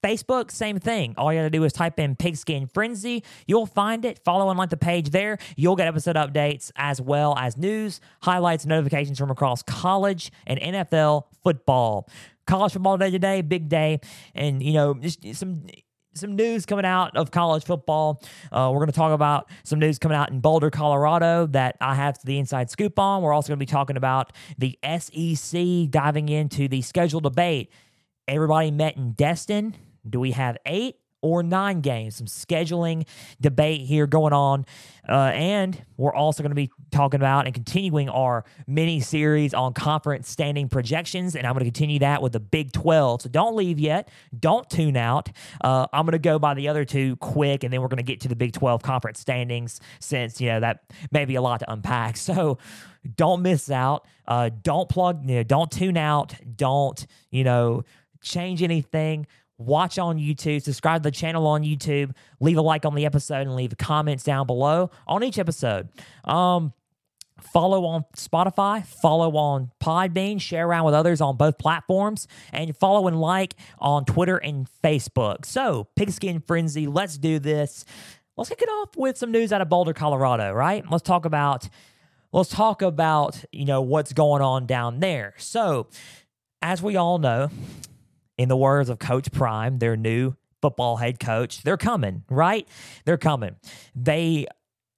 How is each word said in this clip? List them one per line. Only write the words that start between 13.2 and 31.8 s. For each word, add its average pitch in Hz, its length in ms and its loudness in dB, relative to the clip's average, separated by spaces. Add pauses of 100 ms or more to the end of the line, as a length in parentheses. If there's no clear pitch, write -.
big 160 280 -2
day. 156 300 2 (340)
And, 135 300 -2
you 147 120 0
know, 143 200 4
just 127 400 -8
some, 175 300 -8 (500)
some 196 220 -8
news 226 300 0
coming 202 180 0
out 185 320 2
of 151 160 0
college 165 320 2
football. 156 580 -2 (300)
Uh, 131 200 2
we're 139 80 0
gonna 151 120 0
talk 160 200 4
about 147 360 2 (160)
some 151 160 0
news 156 180 2
coming 156 180 0
out 147 140 0
in 135 80 -4
Boulder, 151 320 4
Colorado 160 800 2
that 131 320 0
I 135 160 0
have 139 260 0
the 139 160 -2
inside 127 320 -2
scoop 208 260 -2
on. 196 260 2
We're 151 100 2
also 147 160 2
gonna 151 80 -2
be 139 100 -4
talking 139 300 0
about 131 360 0 (240)
the 131 280 -4
S 160 280 -6
E 165 220 -2
C 175 540 0
diving 147 400 0
into 147 400 0
the 131 140 -2
schedule 165 380 0
debate. 151 520 0 (560)
Everybody 156 420 2
met 151 260 0
in 123 160 -4
Destin. 196 600 0 (340)
Do 123 120 -2
we 131 100 0
have 123 260 -2 (100)
eight 208 340 -4 (200)
or 170 220 0
nine 185 380 0